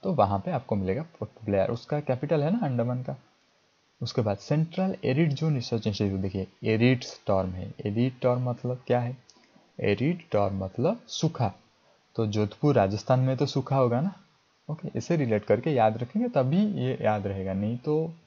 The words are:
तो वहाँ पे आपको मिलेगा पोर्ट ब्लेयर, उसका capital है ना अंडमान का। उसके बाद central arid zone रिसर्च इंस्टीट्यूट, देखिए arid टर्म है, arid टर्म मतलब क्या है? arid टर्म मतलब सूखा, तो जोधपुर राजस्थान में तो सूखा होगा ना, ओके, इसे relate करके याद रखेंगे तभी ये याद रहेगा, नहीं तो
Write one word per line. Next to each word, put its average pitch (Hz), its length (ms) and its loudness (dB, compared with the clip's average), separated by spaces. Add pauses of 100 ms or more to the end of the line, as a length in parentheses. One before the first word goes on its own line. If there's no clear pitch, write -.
तो 190 80 -2
वहाँ 101 260 2
पे 98 120 -6
आपको 123 260 -2
मिलेगा 95 260 0
पोर्ट - 420 -14
ब्लेयर, 101 260 2
उसका 135 300 -4
capital 147 420 0
है 185 180 0
ना 202 60 -2
अंडमान 123 360 0
का। 135 140 -8 (880)
उसके 127 180 -2
बाद 104 180 0
central 165 680 0
arid 143 280 2
zone 156 220 0
रिसर्च 120 320 -2
इंस्टीट्यूट, 101 340 0
देखिए 95 260 -4 (180)
arid 120 400 4
टर्म 95 460 0
है, 92 240 -10 (120)
arid 120 340 0
टर्म 123 300 0
मतलब 123 360 -6
क्या 123 140 2
है? 120 160 -4 (640)
arid 135 500 0
टर्म 98 340 0
मतलब 151 440 -2
सूखा, 123 440 -2 (640)
तो 113 120 0
जोधपुर 107 480 0
राजस्थान 107 460 2
में 131 160 2
तो 143 100 0
सूखा 135 300 -2
होगा 123 240 2
ना, 185 140 -2 (560)
ओके, 156 260 -8
इसे 147 200 0
relate 113 280 2
करके 117 260 2
याद 113 260 4
रखेंगे 208 320 -2
तभी 170 380 2
ये 135 340 -2
याद 107 260 0
रहेगा, 95 260 -4
नहीं 104 260 -2
तो 160 360 -2 (120)